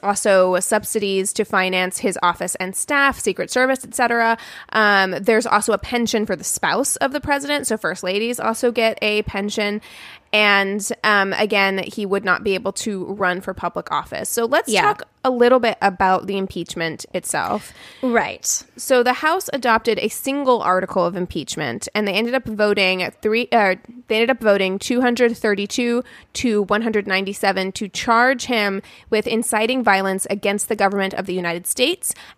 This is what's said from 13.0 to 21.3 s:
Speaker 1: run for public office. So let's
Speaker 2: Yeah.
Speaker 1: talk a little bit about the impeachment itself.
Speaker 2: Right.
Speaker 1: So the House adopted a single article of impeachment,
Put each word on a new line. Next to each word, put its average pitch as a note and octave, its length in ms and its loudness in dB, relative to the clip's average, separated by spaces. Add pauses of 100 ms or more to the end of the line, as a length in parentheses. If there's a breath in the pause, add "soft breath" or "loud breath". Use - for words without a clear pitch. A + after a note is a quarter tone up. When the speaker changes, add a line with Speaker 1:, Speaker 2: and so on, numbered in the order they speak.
Speaker 1:
run F#3+ 340 -2
for F#3+ 140 -10
public F3 360 -6
office. - 380 -6
So A#3 160 -2
let's C4 240 2
Speaker 2:
Yeah. G#3 140 2
Speaker 1:
talk G#4 220 0 (200)
a C4 60 2
little B3 300 6
bit A#3 220 0
about F#3+ 460 2
the G3 100 -4
impeachment E3+ 760 -6
itself. - 580 -4 (320 loud breath)
Speaker 2:
Right. A#3 600 -2 (120)
Speaker 1:
So B3+ 260 2
the B3 120 2
House E4 400 -2
adopted A3+ 460 2
a A3 100 0
single C4+ 520 0
article F#3 440 0
of F3 100 -2
impeachment, D#3 800 -6